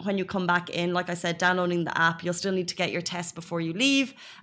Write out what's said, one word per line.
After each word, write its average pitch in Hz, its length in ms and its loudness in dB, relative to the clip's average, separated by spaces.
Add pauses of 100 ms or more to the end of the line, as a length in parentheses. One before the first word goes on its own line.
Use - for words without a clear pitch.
when 202 140 0
you 185 60 0
come 185 220 -2
back 175 240 0
in. 175 220 0
Like 175 180 0
I 175 40 -4
said, 170 220 -2
downloading 180 480 2
the - 140 -2
app, 170 240 4
you'll 175 120 -2
still 190 180 -2
need 180 160 -2
to - 80 -8
get 170 160 0
your 170 100 -2
test 175 320 -4
before 170 260 -6
you 165 120 -2
leave, 269 420 2 (280)